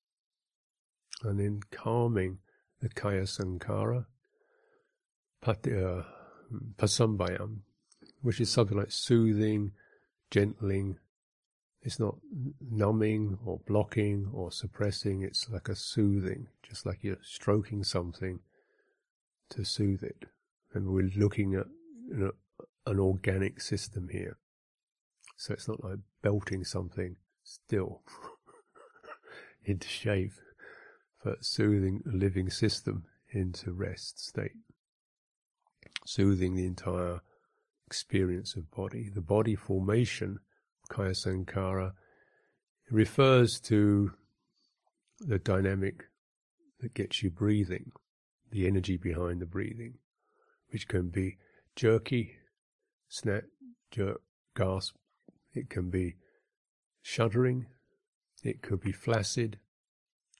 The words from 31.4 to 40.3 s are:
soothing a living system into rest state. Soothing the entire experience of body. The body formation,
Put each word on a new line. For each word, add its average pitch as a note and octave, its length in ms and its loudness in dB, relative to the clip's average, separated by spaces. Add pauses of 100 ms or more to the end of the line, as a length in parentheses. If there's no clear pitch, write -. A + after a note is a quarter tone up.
soothing G#2 600 2
a A2+ 100 -2
living F#2+ 320 0
system - 560 -2 (260)
into F#2 420 -4
rest F#2 520 -8
state. - 280 -8 (1500)
Soothing F#2 480 4
the F#2 120 0
entire F2+ 560 -4 (640)
experience F#2 680 -2
of E2 160 -8
body. G#2 420 -6
The G2 80 -4
body G#2 360 2
formation, G2+ 840 0 (500)